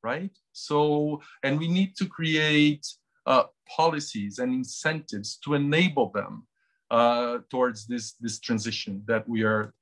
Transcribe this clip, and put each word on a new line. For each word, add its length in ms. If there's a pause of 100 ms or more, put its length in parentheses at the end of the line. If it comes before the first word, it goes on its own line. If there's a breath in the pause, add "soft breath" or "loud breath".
right? 280 (220)
So, 680 (220 loud breath)
and 160
we 80
need 300
to 80
create, 840 (380)
uh, 200 (220)
policies 720
and 140
incentives 880
to 120
enable 560
them 340 (460)
uh, 480 (100)
towards 380
this, 260
this 260
transition 680
that 200
we 160
are 380